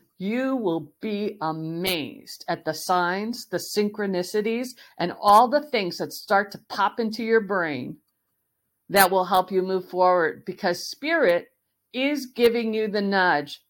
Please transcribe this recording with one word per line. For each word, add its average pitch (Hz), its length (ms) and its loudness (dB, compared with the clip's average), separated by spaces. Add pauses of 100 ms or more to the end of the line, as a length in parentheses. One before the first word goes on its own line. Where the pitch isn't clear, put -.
(180)
you 254 380 -2
will 165 440 -2
be 208 400 -4
amazed 160 1080 -6
at 170 160 -4
the 156 100 -2
signs, 185 720 -2
the 180 100 -6
synchronicities, 208 1120 -2 (300)
and 175 220 -2
all 214 280 8
the 285 220 2
things 190 280 -2
that 160 140 -6
start 202 400 0
to - 160 -14
pop 202 320 -2
into 226 240 -4
your 226 160 4
brain 160 560 -4 (920)
that 185 220 4
will 185 140 2
help 185 260 2
you 190 120 2
move 185 260 -2
forward, 180 560 2
because 180 440 -4
spirit 277 600 0 (440)
is 262 340 -2
giving 233 480 2
you 220 140 -2
the 202 140 -2
nudge 180 680 0